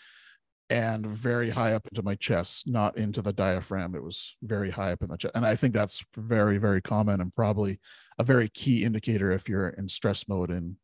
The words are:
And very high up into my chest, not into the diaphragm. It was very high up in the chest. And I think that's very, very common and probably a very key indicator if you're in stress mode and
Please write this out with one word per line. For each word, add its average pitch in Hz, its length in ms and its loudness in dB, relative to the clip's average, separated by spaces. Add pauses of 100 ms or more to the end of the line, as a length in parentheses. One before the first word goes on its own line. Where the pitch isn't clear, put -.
(720)
And 113 360 0
very 117 440 -2
high 113 240 2
up 107 140 -2
into 110 140 -6
my 98 120 -2
chest, - 540 -2
not 110 280 0
into 107 240 -2
the 101 120 -2
diaphragm. 95 640 -2
It 76 80 -8
was - 400 -12
very 101 280 -2
high 95 220 -2
up 87 100 -6
in 95 60 -4
the 85 80 -8
chest. - 180 -6
And 120 100 0
I 110 120 4
think 123 180 2
that's 104 300 0 (120)
very, 107 420 2
very 98 220 2
common 104 400 2
and 92 120 -4
probably 104 460 0 (400)
a 117 60 2
very 120 240 6
key 117 360 2
indicator 107 460 2
if 95 180 0
you're 95 200 0
in 95 200 -6
stress - 380 -2
mode 90 240 0
and 87 340 -4